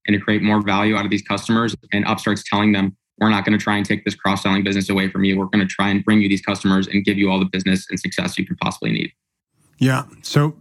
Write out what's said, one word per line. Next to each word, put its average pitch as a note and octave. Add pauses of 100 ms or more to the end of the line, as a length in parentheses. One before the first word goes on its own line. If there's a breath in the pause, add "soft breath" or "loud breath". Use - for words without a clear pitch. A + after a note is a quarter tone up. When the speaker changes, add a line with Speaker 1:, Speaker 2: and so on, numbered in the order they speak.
Speaker 1:
and G#2
to G2
create G#2+
more G#2+
value G#2
out G#2
of G2
these G2+
customers. A2+ (160)
And G2+
Upstart's G#2
telling G#2
them, G2 (220)
"We're A2
not G2+
gonna G#2+
try G#2
and G2+
take G2+
this G2+
cross-selling G2
business G2
away G2
from G2
you. G2
We're G2
gonna G2
try G2
and G2
bring G#2+
you G2+
these G2
customers F#2+
and G2+
give G2
you G2
all F#2+
the F#2+
business F#2+
and F#2+
success F#2+
you F#2
could -
possibly -
need." - (680)
Speaker 2:
Yeah. C3 (180)
So, D3+